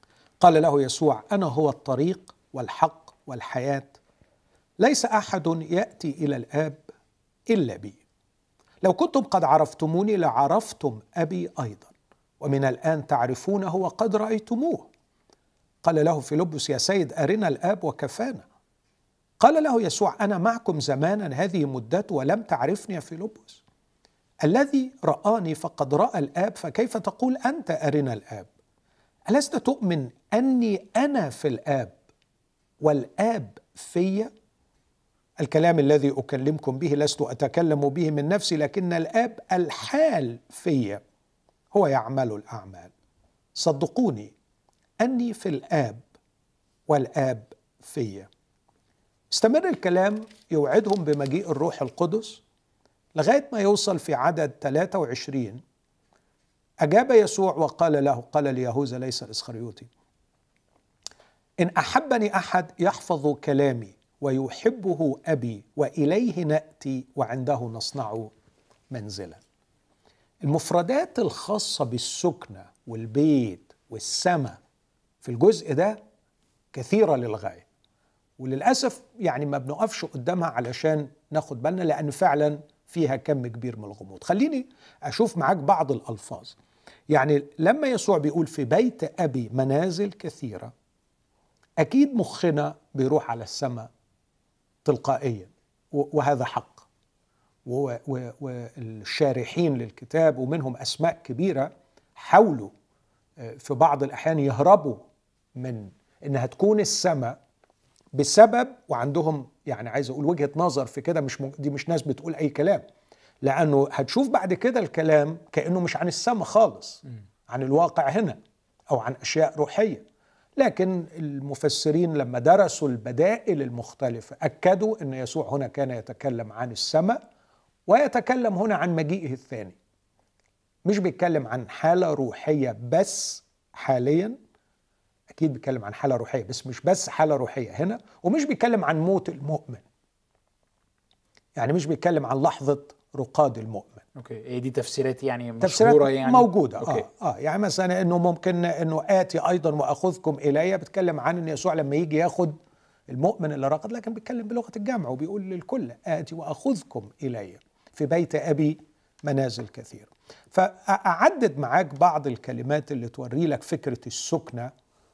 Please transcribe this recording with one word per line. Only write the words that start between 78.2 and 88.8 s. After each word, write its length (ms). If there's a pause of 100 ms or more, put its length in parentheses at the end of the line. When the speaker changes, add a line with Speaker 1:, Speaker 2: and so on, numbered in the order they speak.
Speaker 1:
وللأسف 640 (160)
يعني 280
ما 120
بنقفش 460
قدامها 440
علشان 600 (220)
ناخد 320
بالنا، 200
لأن 280
فعلا 480 (280)
فيها 300
كم 300
كبير 320
من 60
الغموض. 400
خليني 440 (340)
أشوف 340
معاك 200
بعض 360
الألفاظ. 560 (600)
يعني 360 (140)
لما 300
يسوع 300
بيقول: 280
"في 180
بيت 560